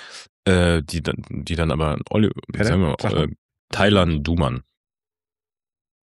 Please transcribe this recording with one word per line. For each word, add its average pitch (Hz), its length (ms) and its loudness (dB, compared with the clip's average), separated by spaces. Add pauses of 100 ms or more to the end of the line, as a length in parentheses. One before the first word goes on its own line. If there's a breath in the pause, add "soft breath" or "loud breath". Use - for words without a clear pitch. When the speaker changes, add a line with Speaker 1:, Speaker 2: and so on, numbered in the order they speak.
(460 loud breath)
Speaker 1:
äh, 87 360 4
die 76 200 -6
dann, - 280 -4
die 76 260 -6
dann 80 140 0
aber 76 280 -2 (120)
Olli-, 107 200 2 (180)
wie - 100 -6
Speaker 2:
Wer 101 80 0
Speaker 1:
sagen 98 160 2
Speaker 2:
denn? 80 80 2
Speaker 1:
wir, - 100 -2
Speaker 2:
Sag - 120 -2
mal. 78 120 2
Speaker 1:
äh, - 40 -2 (420)
Taylan 90 520 2
Duman. 71 400 -2 (1500)